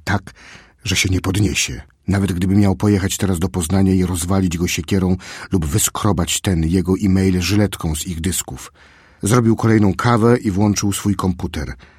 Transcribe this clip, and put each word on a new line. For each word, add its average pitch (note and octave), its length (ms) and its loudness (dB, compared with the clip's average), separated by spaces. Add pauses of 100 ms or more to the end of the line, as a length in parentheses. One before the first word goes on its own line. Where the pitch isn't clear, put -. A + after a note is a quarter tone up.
tak, - 300 -4 (500)
że F#2 120 -2
się G2 140 0
nie F#2 120 0
podniesie. - 600 -2 (260)
Nawet F#2+ 260 0
gdyby F2 220 0
miał G2+ 200 4
pojechać F#2+ 420 0
teraz F#2+ 220 0
do D#2+ 100 -2
Poznania F#2 440 2
i F#2 120 2
rozwalić F2+ 520 0
go F2 100 0
siekierą F#2 500 0 (340)
lub F2 140 0
wyskrobać F#2 760 -2
ten F2 220 0
jego F2 300 2 (100)
e-mail F#2+ 380 2
żyletką F#2 540 -2
z - 120 -8
ich D#2+ 140 -6
dysków". - 500 -6 (520)
Zrobił A2+ 320 4
kolejną G#2+ 380 2
kawę A#2 440 2
i A2+ 140 -2
włączył G2+ 420 0
swój G2+ 220 -2
komputer. E2 600 -4 (240)